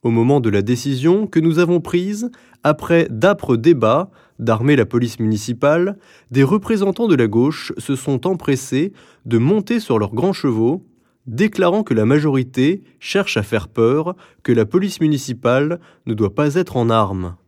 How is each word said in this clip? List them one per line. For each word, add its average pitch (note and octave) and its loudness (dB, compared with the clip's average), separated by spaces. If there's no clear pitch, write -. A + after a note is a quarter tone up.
Au A#2+ 2
moment A#2 4
de A#2+ 0
la G2+ 2
décision C#3 0
que E3+ 0
nous D#3+ 2
avons F3 2
prise, G#3 -4
après D#3+ 0
d'âpres C#3+ 2
débats, C3 2
d'armer A#2 2
la A2+ 4
police A#2+ -4
municipale, C#3+ 0
des C3 4
représentants G3+ 0
de E3+ 4
la A#2+ 4
gauche A#2+ -2
se - -4
sont B2+ -4
empressés E3 -2
de A2+ 2
monter G3+ 2
sur B2 0
leurs G#2 -2
grands F3+ 0
chevaux, B2+ -2
déclarant F#3 0
que G3+ -4
la G#2+ 2
majorité C#3 0
cherche - -4
à A2 -2
faire G#2 -4
peur, D3 0
que B2 2
la A2+ 4
police F#3+ -2
municipale C#3 -2
ne A#2 -4
doit G#2 -2
pas D3+ 0
être F3 -2
en A#2+ 0
armes. F#2+ 0